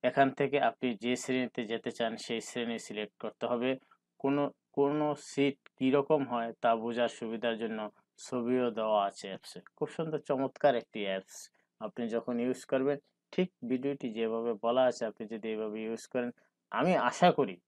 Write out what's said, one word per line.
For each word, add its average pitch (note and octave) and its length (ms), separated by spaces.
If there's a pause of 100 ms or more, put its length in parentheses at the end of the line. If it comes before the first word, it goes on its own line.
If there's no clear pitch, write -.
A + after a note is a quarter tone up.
এখান C3+ 200 (100)
থেকে C#3 220
আপনি B2+ 280 (140)
যে A#2+ 100 (100)
শ্রেণীতে B2+ 400 (100)
যেতে A#2 260
চান A2 140 (120)
সেই A2+ 240
শ্রেণী A#2 380
সিলেক্ট G#2 360
করতে A2 240
হবে। B2 240 (520)
কোনো, C#3 200 (300)
কোনো D3 340 (240)
সিট C#3 280 (200)
কীরকম C#3 420 (120)
হয় A#2 180 (120)
তা A#2+ 80 (120)
বোঝার A#2 360
সুবিধার A2+ 440
জন্য A2 160 (480)
ছবিও B2 400 (120)
দেওয়া A2 300
আছে - 200
অ্যাপসে। - 300 (180)
খুব D3 200
সুন্দর D#3 320
চমৎকার C3+ 540
একটি - 260
অ্যাপস। F#2+ 280 (440)
আপনি A2 240 (100)
যখন A#2 200 (100)
ইউজ B2+ 160 (120)
করবেন, C#3 260 (340)
ঠিক F#3 160 (220)
ভিডিওটি C3+ 460
যেভাবে A2+ 360 (120)
বলা B2 260
আছে A#2+ 200
আপনি A2+ 220
যদি A2 220
এভাবে G#2+ 320
ইউজ A2+ 160 (100)
করেন, B2 180 (480)
আমি E3 140 (160)
আশা F3+ 200 (100)
করি G2+ 180 (120)